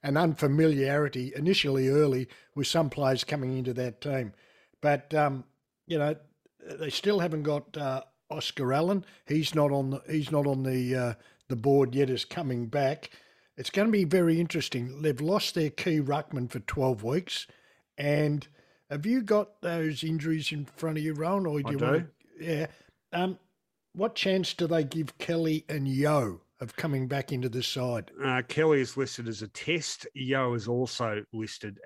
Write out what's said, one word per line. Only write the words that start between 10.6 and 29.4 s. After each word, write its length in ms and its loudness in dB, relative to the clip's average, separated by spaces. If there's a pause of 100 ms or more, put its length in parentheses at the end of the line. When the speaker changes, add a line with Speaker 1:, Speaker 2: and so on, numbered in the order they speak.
Speaker 1:
the, 320 0
uh, 180 0 (360)
the 60 -2
board 400 4
yet 140 4
as 160 -2
coming 420 -4
back. 420 -2 (480)
It's 120 -10
gonna 200 2
be 140 4
very 360 4
interesting. 600 -4
They've 200 0
lost 340 0
their 140 0
key 300 0
ruckman 520 -2
for 80 -8
twelve 440 0
weeks. 440 -4 (500)
And 500 0 (420)
have 160 -6
you 160 2
got 400 0
those 420 -2
injuries 480 -2
in 140 -6
front 320 -6
of 60 -4
you, 100 -2
Rowan? 320 0
Or 160 0
do 60 -4
Speaker 2:
I 40 -2
Speaker 1:
you 60 -2
Speaker 2:
do. 80 0
Speaker 1:
wanna, 220 2 (320)
yeah. 280 -4 (460)
Um, 240 -2 (560)
what 220 -2
chance 380 0
do 120 -2
they 180 2
give 360 -6
Kelly 500 0
and 180 -2
Yeo 540 2 (200)
of 140 -10
coming 320 -2
back 240 -4
into 180 -2
the 120 -4
side? 500 -4 (120)
Speaker 2:
Uh, 240 2
Kelly 340 4
is 140 -4
listed 320 -4
as 140 -8